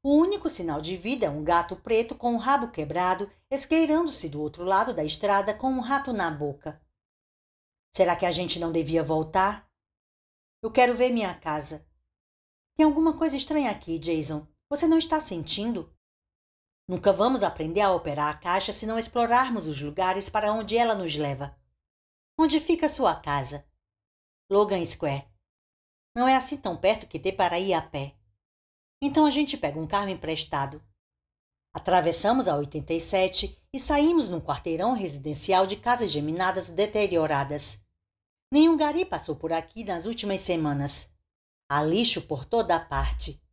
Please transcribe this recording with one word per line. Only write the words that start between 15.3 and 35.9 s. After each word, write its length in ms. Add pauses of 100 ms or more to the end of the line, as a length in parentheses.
Nunca 240
vamos 300
aprender 400
a 100
operar 420
a 40
caixa 340
se 140
não 140
explorarmos 680
os 140
lugares 480
para 240
onde 240
ela 160
nos 220
leva. 440 (800)
Onde 200
fica 280
sua 280
casa? 520 (840)
Logan 360
Square. 420 (880)
Não 120
é 80
assim 200
tão 220
perto 300
que 100
dê 140
para 280
ir 140
a 80
pé. 340 (840)
Então 240
a 40
gente 280
pega 220
um 80
carro 220
emprestado. 760 (880)
Atravessamos 760
a 80
oitenta 380
e 60
sete 600 (140)
e 60
saímos 480
num 140
quarteirão 520
residencial 720
de 100
casas 340